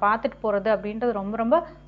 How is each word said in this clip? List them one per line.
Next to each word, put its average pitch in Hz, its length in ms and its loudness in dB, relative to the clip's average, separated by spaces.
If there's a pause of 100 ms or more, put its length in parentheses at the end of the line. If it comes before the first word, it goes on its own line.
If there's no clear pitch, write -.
பார்த்துட்டு 220 440 0
போறது 208 300 2
அப்படின்றது 208 360 -2
ரொம்ப, 208 260 -4
ரொம்ப 254 300 2 (200)